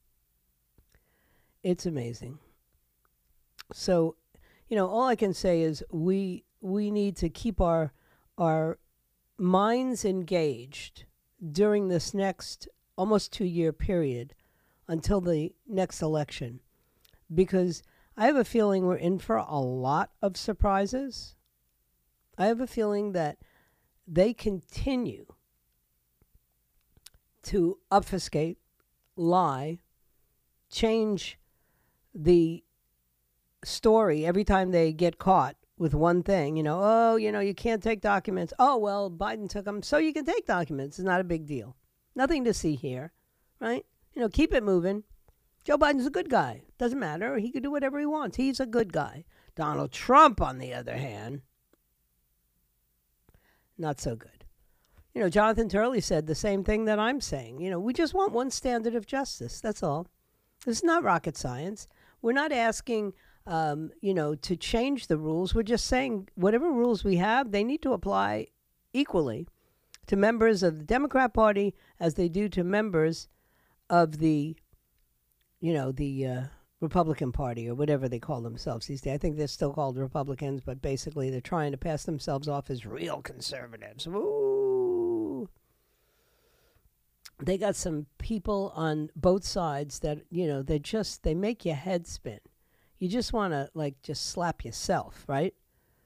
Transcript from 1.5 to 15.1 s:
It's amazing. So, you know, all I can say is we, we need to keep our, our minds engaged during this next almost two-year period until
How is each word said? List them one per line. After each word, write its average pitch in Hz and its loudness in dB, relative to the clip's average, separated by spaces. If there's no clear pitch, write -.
It's 180 0
amazing. 123 -6
So, 170 0
you 220 0
know, 185 2
all 226 2
I 247 4
can 196 0
say 170 2
is 160 -2
we, 185 -2
we 208 -2
need 202 0
to 170 -2
keep 220 -4
our, 165 2
our 160 0
minds 220 2
engaged 160 -4
during 208 4
this 175 0
next - -4
almost 202 0
two-year 170 0
period 139 -2
until 170 0